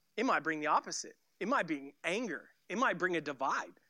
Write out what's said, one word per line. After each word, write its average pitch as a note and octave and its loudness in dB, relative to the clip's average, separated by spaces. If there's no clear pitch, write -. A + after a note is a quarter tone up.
It A#3 2
might E3+ 4
bring D#3 0
the D3+ 0
opposite. - 0
It G3 -2
might A#3 2
bring C#3+ -6
anger. F#3 -2
It F#3+ -2
might A#3 2
bring F3 0
a D#3+ 0
divide D3 -4